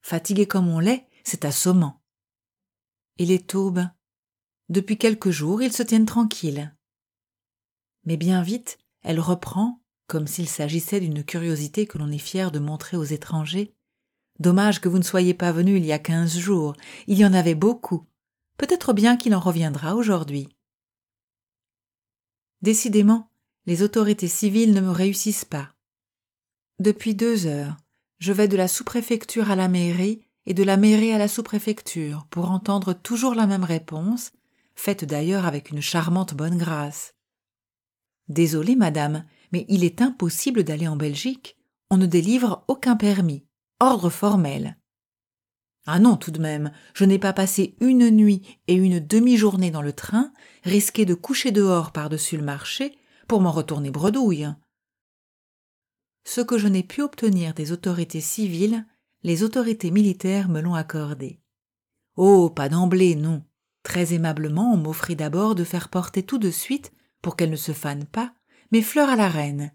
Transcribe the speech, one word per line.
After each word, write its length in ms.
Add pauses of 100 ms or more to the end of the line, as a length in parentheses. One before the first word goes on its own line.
Fatigués 460
comme 200
on 120
l'est, 280 (160)
c'est 220
assommant. » 560 (1160)
Et 60
les 140
taubes ? 480 (840)
Depuis 280
quelques 320
jours, 320
ils 120
se 100
tiennent 240
tranquilles. 680 (1300)
Mais 120
bien 240
vite, 380 (220)
elle 180
reprend, 640 (260)
comme 200
s'il 200
s'agissait 540
d'une 220
curiosité 640
que 100
l'on 140
est 60
fier 340
de 80
montrer 380
aux 60
étrangers. « 720 (640)
Dommage 420
que 60
vous 120
ne 40
soyez 300
pas 180
venu 260
il 80
y 60
a 80
quinze 380
jours. 360 (340)
Il 100
y 80
en 80
avait 220
beaucoup. 520 (500)
Peut-être 360
bien 240
qu'il 180
en 40
reviendra 560
aujourd'hui. » 520 (2250)
Décidément, 680 (360)
les 160
autorités 460
civiles 460
ne 60
me 120
réussissent 520
pas. 300 (1080)
Depuis 340
deux 320
heures, 300 (440)
je 120
vais 160
de 80
la 120
sous-préfecture 840
à 40
la 120
mairie 560 (220)
et 80
de 100
la 140
mairie 340
à 60
la 100
sous-préfecture 1000
pour 220
entendre 420
toujours 420
la 120
même 180
réponse, 680 (440)
faite 280
d'ailleurs 420
avec 260
une 100
charmante 540
bonne 220
grâce. « 580 (1120)
Désolée, 480
madame, 500 (280)
mais 160
il 160
est 160
impossible 600
d'aller 240
en 100
Belgique. 600 (320)
On 80
ne 80
délivre 600
aucun 300
permis. 480 (340)
Ordre 300
formel. » 680 (1080)
Ah 140
non, 180
tout 140
de 100
même, 320 (200)
je 120
n'ai 140
pas 120
passé 480
une 300
nuit 320 (260)
et 60
une 260
demi-journée 720
dans 100
le 120
train, 400 (300)
risqué 420
de 80
coucher 380
dehors 420
par-dessus 420
le 80
marché, 540 (320)
pour 100
m'en 120
retourner 400
bredouille. 580 (1800)
Ce 160
que 160
je 100
n'ai 160
pu 180
obtenir 520
des 180
autorités 480
civiles, 640 (380)
les 200
autorités 480
militaires 580
me 100
l'ont 160
accordé. 640 (800)
Oh, 320
pas 180
d'emblée, 480
non. 300 (380)
Très 300
aimablement, 600
on 40
m'offrit 380
d'abord 400
de 80
faire 240
porter 360
tout 160
de 120
suite, 400 (300)
pour 140
qu'elles 160
ne 40
se 160
fanent 340
pas, 280 (380)
mes 100
fleurs 280
à 60
la 120
reine. 480